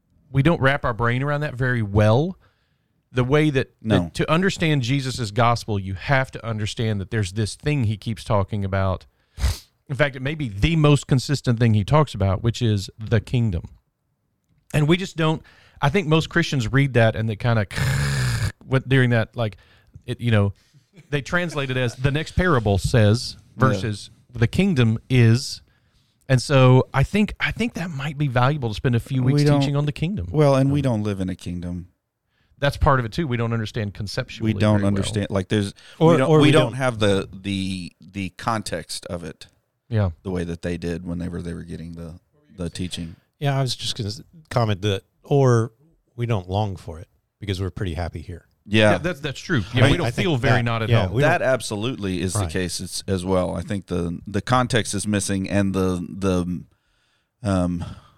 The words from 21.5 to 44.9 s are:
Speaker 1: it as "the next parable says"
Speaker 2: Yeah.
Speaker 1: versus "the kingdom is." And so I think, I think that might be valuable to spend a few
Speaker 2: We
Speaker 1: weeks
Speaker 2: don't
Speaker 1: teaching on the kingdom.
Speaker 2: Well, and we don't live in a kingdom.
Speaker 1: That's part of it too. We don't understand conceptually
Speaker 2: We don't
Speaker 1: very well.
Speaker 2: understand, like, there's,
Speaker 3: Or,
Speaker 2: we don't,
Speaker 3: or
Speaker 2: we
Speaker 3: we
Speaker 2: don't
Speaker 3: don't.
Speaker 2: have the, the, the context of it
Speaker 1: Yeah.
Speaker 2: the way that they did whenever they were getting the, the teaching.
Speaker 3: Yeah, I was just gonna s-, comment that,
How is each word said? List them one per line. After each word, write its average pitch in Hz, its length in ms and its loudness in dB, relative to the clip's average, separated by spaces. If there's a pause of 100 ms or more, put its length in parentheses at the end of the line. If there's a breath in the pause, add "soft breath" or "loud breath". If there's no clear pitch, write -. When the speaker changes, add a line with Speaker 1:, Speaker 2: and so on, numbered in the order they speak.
Speaker 1:
it 127 60 -2
as 127 200 0
"the 135 140 0
next 143 220 -4
parable 120 460 4
says" 113 580 2 (220)
Speaker 2:
Yeah. 107 100 4
Speaker 1:
versus 101 400 -4 (240)
"the 117 140 2
kingdom 127 520 2 (120)
is." 120 500 4 (680)
And 131 120 4
so 127 540 6
I 139 80 4
think, 208 380 0
I - 120 -2
think 240 220 -4
that 175 160 -8
might 139 260 -6
be 147 120 0
valuable 127 420 0
to 107 40 -6
spend 127 200 0
a 117 60 2
few 131 220 -2
Speaker 2:
We 135 120 2
Speaker 1:
weeks 147 160 4
Speaker 2:
don't 143 100 4
Speaker 1:
teaching 143 160 0
on 147 80 0
the 147 80 -2
kingdom. 185 380 -4
Speaker 2:
Well, 147 240 4
and 135 180 2
we 143 80 2
don't 117 220 0
live 101 180 -2
in 90 80 -2
a 90 80 -6
kingdom. 87 520 -8 (680)
Speaker 1:
That's 139 180 0
part 135 240 4
of 117 40 -2
it 110 80 -8
too. 165 140 -2
We 120 100 -2
don't 117 160 -2
understand 107 400 -4
conceptually 110 600 -4
Speaker 2:
We 101 60 -6
don't 107 140 4
Speaker 1:
very 104 100 2
well. 98 40 0
Speaker 2:
understand, 98 420 -2
like, 98 180 -2
there's, 104 260 -2 (240 loud breath)
Speaker 3:
Or, 165 140 6
Speaker 2:
we 160 60 4
don't, 135 120 2
Speaker 3:
or 156 80 6
Speaker 2:
we 147 100 8
Speaker 3:
we - 40 6
Speaker 2:
don't - 140 6
Speaker 3:
don't. 113 80 -6
Speaker 2:
have 127 260 -2
the, 98 320 2
the, 95 680 -6
the 92 300 -8
context - 760 -6
of 87 180 -10
it - 240 -18 (400)
Speaker 1:
Yeah. 104 220 0 (120)
Speaker 2:
the 95 80 -8
way 90 140 -4
that 85 180 -8
they 87 160 -4
did 85 260 -6
whenever 85 380 -8
they 85 120 -10
were 85 100 -14
getting 85 300 -14
the, 85 260 -14 (360)
the 85 140 -8
teaching. 87 460 -10 (240)
Speaker 3:
Yeah, 139 180 -2
I 135 40 0
was 123 120 -4
just - 220 -6
gonna 104 140 -6
s-, 113 120 -12 (260)
comment 107 340 0
that, 101 200 -2 (220)